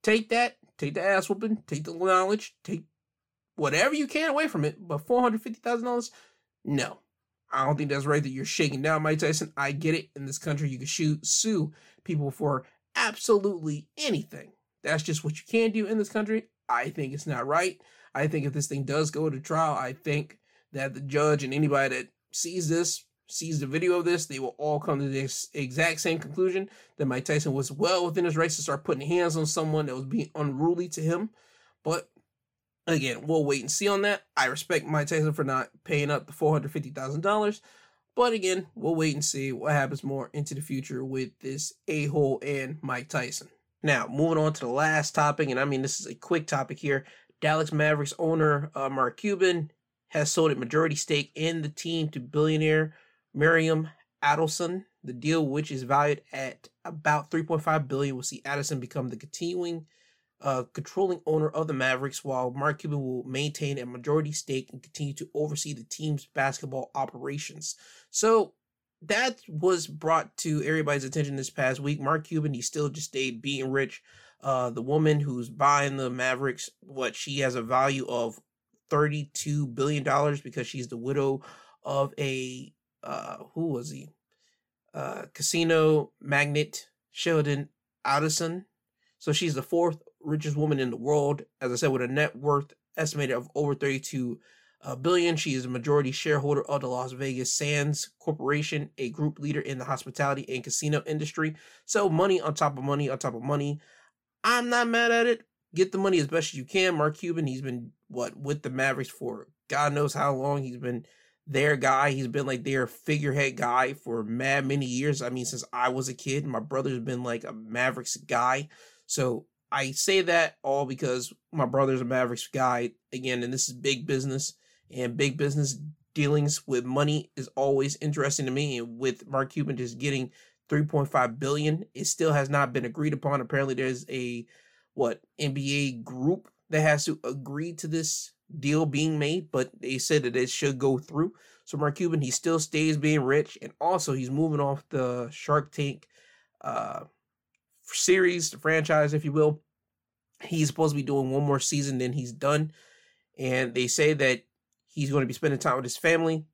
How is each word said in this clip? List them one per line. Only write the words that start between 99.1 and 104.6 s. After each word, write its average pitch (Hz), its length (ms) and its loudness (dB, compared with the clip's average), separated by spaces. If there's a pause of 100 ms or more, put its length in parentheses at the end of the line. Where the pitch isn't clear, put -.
group 151 280 -2
leader 143 220 -2
in 131 180 -6
the 123 60 -8
hospitality 139 640 -2
and 127 160 -6
casino 147 420 -2
industry. 156 480 -2 (300)
So 202 240 2
money 180 320 4
on 147 140 -2
top 143 240 0
of 131 60 -6
money 143 240 0
on 131 100 -4
top 123 160 -4
of 117 80 -10
money. 147 380 -2 (640)
I'm 240 280 2